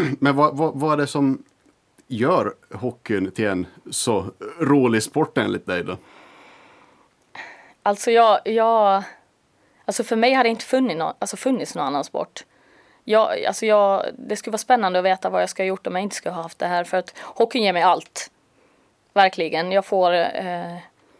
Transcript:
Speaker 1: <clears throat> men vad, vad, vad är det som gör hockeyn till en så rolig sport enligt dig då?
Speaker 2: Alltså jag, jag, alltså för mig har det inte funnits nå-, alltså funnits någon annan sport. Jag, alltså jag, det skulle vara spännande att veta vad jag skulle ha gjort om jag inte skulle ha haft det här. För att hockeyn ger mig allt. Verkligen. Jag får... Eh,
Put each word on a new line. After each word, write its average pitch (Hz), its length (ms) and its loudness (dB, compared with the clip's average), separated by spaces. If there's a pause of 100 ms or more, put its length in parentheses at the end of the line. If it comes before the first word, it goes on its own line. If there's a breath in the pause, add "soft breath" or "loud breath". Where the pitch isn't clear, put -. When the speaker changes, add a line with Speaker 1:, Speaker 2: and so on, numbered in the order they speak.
Speaker 1:
<clears throat> 139 180 -2
men 139 160 2
vad, 147 220 2
vad, 151 220 -2
vad 151 140 0
är 147 40 0
det 143 100 -2
som 139 360 -2 (640)
gör 123 480 0 (160)
hockeyn 98 600 -4
till 110 160 -2
en 90 200 -2 (240)
så 101 340 -2 (340)
rolig 127 440 4
sport - 340 -2
enligt 104 280 -2
dig 90 180 -2
då? 90 140 -8 (1900 loud breath)
Speaker 2:
Alltså 208 280 0
jag, 226 340 6
jag, 220 580 4 (840 loud breath)
alltså 208 180 -4
för 226 120 -4
mig 240 180 4
har 262 100 4
det 226 60 4
inte 226 160 -4
funnits 254 320 0
nå-, 160 220 -4
alltså 202 180 -6
funnits 247 380 -4
någon 156 100 -4
annan 139 180 -2
sport. - 420 -8 (580 soft breath)
Jag, - 420 0
alltså 214 200 -4
jag, 202 400 2 (120)
det 208 180 -8
skulle 214 160 -10
vara 220 60 -4
spännande 202 420 0
att 180 60 0
veta 190 240 0
vad 185 120 0
jag 185 80 -2
skulle - 140 -6
ha 190 40 -2
gjort 190 200 -6
om 185 80 -6
jag 185 80 -2
inte 196 120 -8
skulle - 200 -10
ha 170 60 -8
haft 165 180 -16
det 170 80 -4
här. 175 160 -2
För 185 140 -4
att 180 220 -6
hockeyn 233 440 -2
ger 190 100 2
mig 175 100 2
allt. - 480 0 (840 soft breath)
Verkligen. 180 580 2
Jag 190 140 2
får... 180 280 2
Eh, 175 640 -4 (420 soft breath)